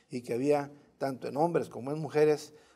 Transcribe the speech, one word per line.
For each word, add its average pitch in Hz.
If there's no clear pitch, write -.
y 127
que 120
había, 143
tanto 135
en 117
hombres 160
como 120
en 151
mujeres, 151